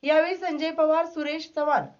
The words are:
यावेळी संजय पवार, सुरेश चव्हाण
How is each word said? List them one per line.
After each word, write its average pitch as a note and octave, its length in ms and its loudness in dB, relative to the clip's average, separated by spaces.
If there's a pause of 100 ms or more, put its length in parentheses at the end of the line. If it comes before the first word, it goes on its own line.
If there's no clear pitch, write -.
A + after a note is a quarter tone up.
यावेळी D#4 340 2
संजय D#4+ 340 -4
पवार, D#4+ 360 2
सुरेश D#4 480 -8
चव्हाण D4 280 0 (180)